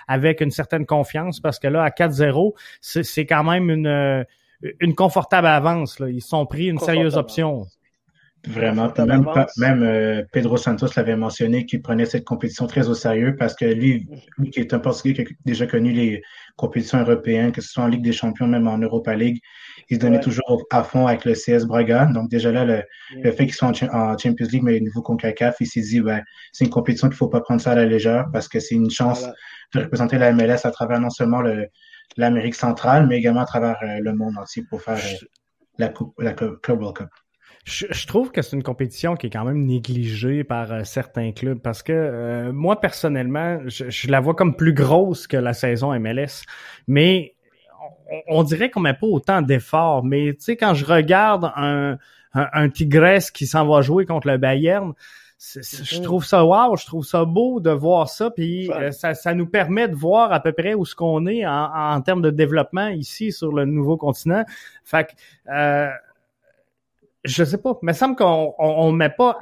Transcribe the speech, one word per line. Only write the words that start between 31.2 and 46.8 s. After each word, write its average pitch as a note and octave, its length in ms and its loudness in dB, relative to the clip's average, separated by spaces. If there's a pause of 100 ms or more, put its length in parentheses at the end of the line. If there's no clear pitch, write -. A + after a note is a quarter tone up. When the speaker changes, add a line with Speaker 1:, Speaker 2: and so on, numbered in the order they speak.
Speaker 3:
le, G#2+ 240 -2 (500)
l'Amérique A#2+ 380 0
centrale, B2 520 2
mais B2 120 2
également A#2 240 2
à A#2+ 40 -4
travers, A#2 360 -2
euh, G#2+ 180 -6
le G#2+ 140 -4
monde A2 240 -4
entier G2+ 320 -12
pour G#2 100 -8
faire, A2+ 140 -6
euh, G2 260 -8
Speaker 1:
Je - 60 -20 (500)
Speaker 3:
la A2 140 -2
coupe, - 280 -10
la A#2 140 -4
Club, - 300 -6
Club A#2 180 -2
World G2+ 160 -8
Cup. - 120 -12 (560)
Speaker 1:
Je, - 260 -10
je - 160 -8
trouve B3+ 240 0
que - 100 -2
c'est C#3 160 -4
une C3+ 60 -2
compétition C3+ 540 -4
qui B2+ 100 -8
est A2 40 -6
quand A2 140 -6
même C#3 220 0
négligée B2 800 -2
par, A#2 280 -6
euh, A2 120 -6
certains - 480 -6
clubs B2 280 -6
parce A2+ 220 -8
que, D#3+ 100 -4
euh, A#2+ 600 -4
moi, F3 280 0
personnellement, D3+ 840 -2
je, B2 240 -10
je B2 200 -4
la C3+ 100 4
vois D3+ 140 2
comme F3 220 2
plus D#3+ 160 4
grosse D#3 540 2
que - 100 -4
la B2 160 0
saison B2 400 -2
M A2+ 140 -2
L A2+ 120 -4
S. C#3 260 -8 (440)